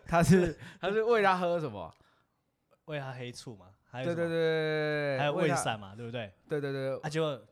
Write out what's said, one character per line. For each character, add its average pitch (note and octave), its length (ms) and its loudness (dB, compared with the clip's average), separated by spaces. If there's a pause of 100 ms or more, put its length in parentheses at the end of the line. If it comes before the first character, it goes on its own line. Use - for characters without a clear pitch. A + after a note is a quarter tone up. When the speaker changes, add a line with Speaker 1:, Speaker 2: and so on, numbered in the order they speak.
Speaker 1:
他 E3 160 4
是， F3 420 6
<laughs> - 160 -18
他 F#3 100 -2
是 A3 120 2
喂 A3+ 180 4
他 F#3+ 160 6
喝 F3 220 0
什 C#3+ 120 -4
么？ F2 220 -10 (920)
Speaker 2:
喂 D3+ 140 -6
他 C3+ 120 -10
黑 B2 200 -10
醋 A#2+ 240 -14
嘛， F#2 120 -20 (160)
还 B2 200 -10
有 - 20 -2
什 F3 60 0
么？ E3+ 40 -2
Speaker 1:
对， E3+ 120 0
对， - 20 -4
对， E3 100 0
对， D#3 760 0
对， - 20 -2
Speaker 2:
还 C#3+ 60 0
有 D3 80 0
胃 E3 220 2
散 A2+ 240 -2
嘛， G2 100 -14
Speaker 1:
喂 - 20 -16
他， G2+ 40 -16
Speaker 2:
对 A#2+ 100 -12
不 A#2 60 -10
对？ A2+ 220 -8 (140)
Speaker 1:
对， D3 140 -4
对， C#3 100 -4
对。 C3+ 300 -4
Speaker 2:
啊， D#3 80 -6
结 D3+ 100 -2
果， D3+ 160 0 (160)